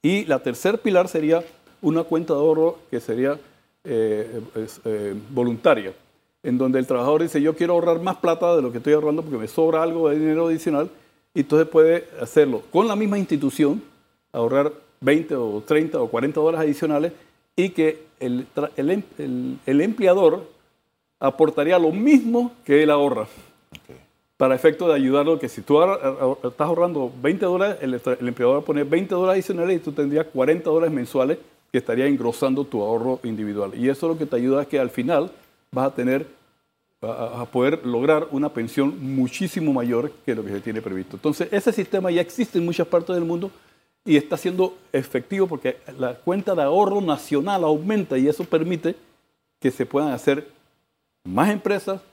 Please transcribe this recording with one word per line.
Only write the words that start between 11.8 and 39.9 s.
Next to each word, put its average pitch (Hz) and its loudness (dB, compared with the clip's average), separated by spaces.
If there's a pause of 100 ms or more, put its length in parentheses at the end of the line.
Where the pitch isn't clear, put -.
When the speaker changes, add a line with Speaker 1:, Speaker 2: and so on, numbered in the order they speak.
Speaker 1:
hacerlo 127 2
con 202 4
la 208 -2
misma 208 0
institución, 151 0 (520)
ahorrar 131 0 (280)
veinte 156 0
o 107 -4
treinta 156 0
o 113 -2
cuarenta 127 -2
dólares 160 2
adicionales, 151 -2 (420)
y 185 0
que 156 0 (160)
el 123 -4
tra-, 147 -4
el 143 0
em-, 190 -2 (140)
el, 131 -8
el 139 2
empleador 190 2 (760)
aportaría 151 2
lo 160 2
mismo 240 2 (120)
que 147 6
él 151 4
ahorra. 143 2
Speaker 2:
Ok. - -18 (400)
Speaker 1:
Para 131 4
efecto 156 4
de 160 6
ayudarlo, 143 2
que 127 -6
si 113 -12
tú 147 6
ahorra-, 190 2 (200)
ahor-, 135 0
estás 160 -2
ahorrando 160 0
veinte 175 0
dólares, 185 0
el 131 -2
estra-, 123 -2
el 123 -4
empleador 123 2
va 147 0
a 147 -14
poner 147 0
veinte 175 0
dólares 185 2
adicionales 180 -2
y 165 -2
tú 156 -8
tendrías 147 -2
cuarenta 160 0
dólares 160 2
mensuales 131 -2 (320)
que 131 0
estaría 120 -2
engrosando 131 0
tu 120 -4
ahorro 117 -2
individual. 104 -4
Y 120 0
eso 139 -2
lo 165 -2
que 156 -4
te 139 -4
ayuda 131 0
es 143 -8
que 143 -2
al 123 -2
final 151 -2 (400)
vas 131 -2
a 135 -6
tener, 131 -2 (760)
a, - -8
a, 120 -8
a - -6
poder 135 0
lograr 143 2
una 143 -2
pensión 139 -2 (180)
muchísimo 147 -2
mayor 123 0 (140)